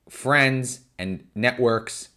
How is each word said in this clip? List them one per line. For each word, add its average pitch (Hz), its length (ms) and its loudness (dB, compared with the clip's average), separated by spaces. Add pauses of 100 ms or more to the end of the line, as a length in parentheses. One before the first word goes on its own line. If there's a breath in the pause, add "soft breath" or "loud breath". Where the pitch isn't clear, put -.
friends 131 720 0 (180)
and 92 340 -6
networks, 117 840 0